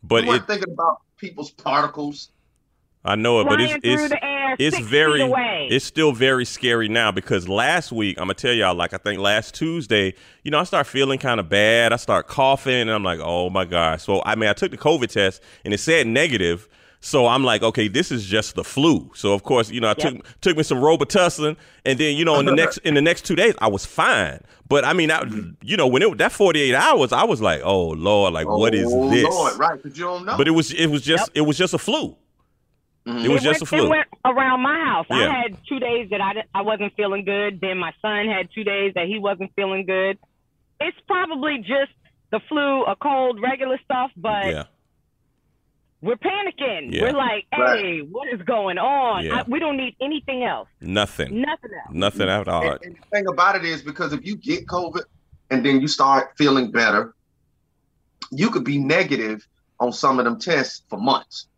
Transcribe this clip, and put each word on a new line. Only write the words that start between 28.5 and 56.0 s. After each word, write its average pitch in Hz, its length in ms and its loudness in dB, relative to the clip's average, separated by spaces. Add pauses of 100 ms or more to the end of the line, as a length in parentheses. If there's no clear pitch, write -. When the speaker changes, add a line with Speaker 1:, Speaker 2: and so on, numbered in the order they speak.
Speaker 1:
what 110 260 4
is 120 160 2
Speaker 2:
Oh, 131 200 2
Speaker 1:
this?" 160 120 6
Speaker 2:
Lord, 156 340 2
right, 151 240 0
'cause 143 160 -16
you 165 80 -8
don't 180 200 -6
know. 220 100 -4
Speaker 1:
But - 140 -2
it - 20 6
was, 160 220 2
it 165 140 0
was 147 160 0
just, 165 260 2
Speaker 3:
Yep. - 80 -4
Speaker 1:
it 151 100 2
was 147 100 0
just 185 160 0
a - 40 0
flu. - 400 -4 (880)
Speaker 2:
Mm-hmm. 120 200 -6
Speaker 1:
It - 40 2
was 139 120 4
Speaker 3:
It - 40 -6
Speaker 1:
just 151 160 2
Speaker 3:
went, - 0 -
Speaker 1:
a 165 60 -8
flu. 311 180 2
Speaker 3:
it - 40 2
went 311 180 2 (180)
around 254 360 2
my 294 220 -2
house. 202 260 -2
Speaker 1:
Yeah. 240 60 -2 (140)
Speaker 3:
I 254 140 -2
had 220 140 -8 (120)
two 269 100 -6
days 240 300 -4
that 202 100 -4
I 196 140 -2
di-, 214 100 -8 (100)
I 196 100 -2
wasn't 202 340 -4
feeling 202 260 -2
good. 202 380 -4
Then 185 160 -4
my 170 240 -6
son 208 260 -2
had 190 260 -4
two 220 120 -6
days 196 300 0
that 170 120 -4
he 208 100 -4
wasn't 190 380 -4
feeling 190 300 -4
good. 190 320 -2 (640)
It's 330 160 -6 (100)
probably 311 520 -4
just 269 340 -2 (380)
the 214 180 -4
flu, 277 340 0
a 196 140 -2
cold, 262 420 0
regular 262 460 -2
stuff, 254 320 -4
but 202 300 -4
Speaker 1:
Yeah. 151 160 -6 (1400)
Speaker 3:
we're 220 160 -4
panicking. 277 760 -6
Speaker 1:
Yeah. - 100 0
Speaker 3:
We're 254 100 0
like, 240 320 -2 (120)
Speaker 2:
Right. 240 220 2
Speaker 3:
"Hey, 175 220 -4
what 202 260 -10
is 233 140 -8
going 196 360 -2
on?" 233 460 0
Speaker 1:
Yeah. 160 160 -2
Speaker 3:
I, 240 80 -6
we 262 120 -2
don't 302 180 -4
need 262 240 -8
anything 269 420 -6
else. 139 240 -6 (140)
Speaker 1:
Nothing. 101 580 -4
Speaker 3:
Nothing 269 320 -6 (140)
else. - 100 -18
Speaker 1:
Nothing 98 320 0
at 95 220 -2
all. 85 220 -2
Speaker 2:
And, 67 120 -8
and - 140 -18
the - 80 -20 (120)
thing 202 100 -2
about 185 280 2
it 175 80 -4
is, 160 180 -6
because 151 300 -8
if 147 140 -8
you 202 100 -8
get 170 320 -6
covid 170 360 -6 (460)
and 131 160 0
then 139 140 4
you 135 80 0
start 139 500 4